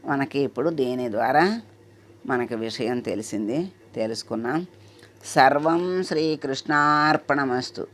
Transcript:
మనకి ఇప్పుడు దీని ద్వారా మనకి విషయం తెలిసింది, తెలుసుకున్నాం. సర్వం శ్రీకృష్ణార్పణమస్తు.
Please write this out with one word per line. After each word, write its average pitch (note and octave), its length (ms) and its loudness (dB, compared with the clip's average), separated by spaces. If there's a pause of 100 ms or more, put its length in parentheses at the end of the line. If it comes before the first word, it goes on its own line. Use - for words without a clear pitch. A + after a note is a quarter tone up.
మనకి C#3 340 -2
ఇప్పుడు C3+ 300 -2
దీని B2+ 420 -2
ద్వారా C#3+ 500 2 (640)
మనకి B2 300 -4
విషయం A2+ 440 -4
తెలిసింది, A2 720 -4 (240)
తెలుసుకున్నాం. A#2 720 -4 (600)
సర్వం E3 800 4
శ్రీకృష్ణార్పణమస్తు. D3 1900 0